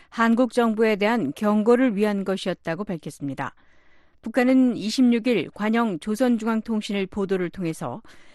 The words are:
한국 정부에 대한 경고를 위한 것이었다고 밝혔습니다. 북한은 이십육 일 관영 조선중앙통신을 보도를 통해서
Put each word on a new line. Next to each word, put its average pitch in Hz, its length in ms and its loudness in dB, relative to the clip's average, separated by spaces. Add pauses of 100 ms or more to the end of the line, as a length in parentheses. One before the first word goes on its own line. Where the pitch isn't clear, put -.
한국 226 460 2
정부에 220 420 2
대한 202 380 0
경고를 214 600 2
위한 202 280 0
것이었다고 185 600 -4
밝혔습니다. 143 680 -8 (680)
북한은 254 560 2
이십육 233 480 2
일 220 260 0
관영 220 460 -2
조선중앙통신을 220 1120 -2
보도를 185 420 -4
통해서 160 500 -6 (340)